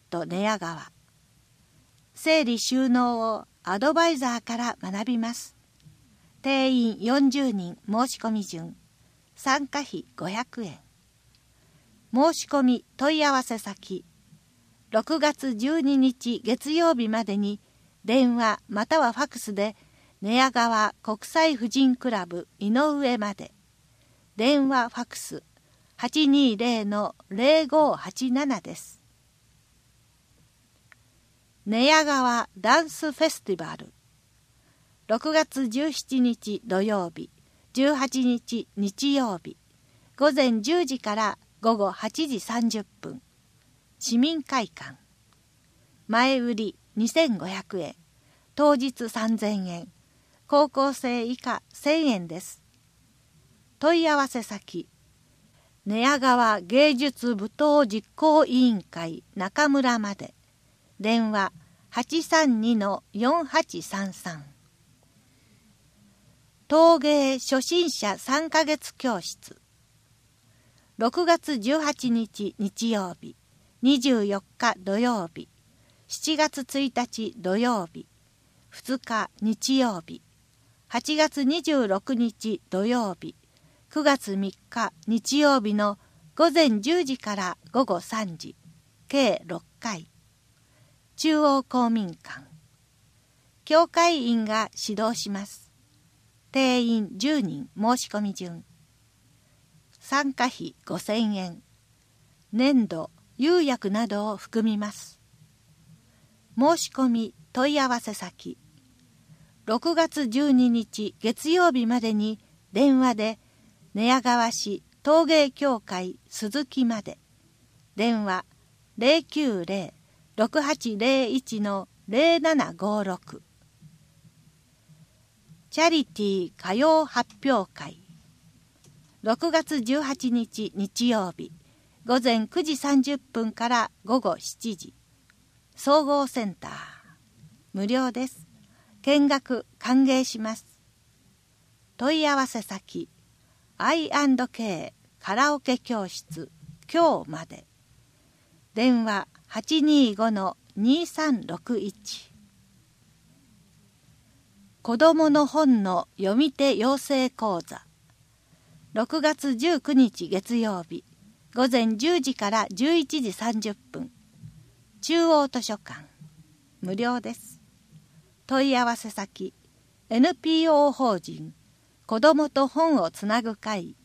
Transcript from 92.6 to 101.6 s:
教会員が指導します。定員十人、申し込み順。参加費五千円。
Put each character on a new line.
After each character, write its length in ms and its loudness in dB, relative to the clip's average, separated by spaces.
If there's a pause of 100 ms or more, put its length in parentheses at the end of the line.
教 220 4
会 400 2
員 180 0
が 280 -2
指 280 -6
導 180 -2
し 100 -8
ま 160 -8
す。 240 -20 (800)
定 300 2
員 360 0
十 240 0
人、 340 -6
申 220 0
し 100 -8
込 140 -6
み 120 -4
順。 300 -14 (1400)
参 340 -2
加 120 -2
費 300 -6 (100)
五 120 -6
千 380 -2
円。 260 -10 (920)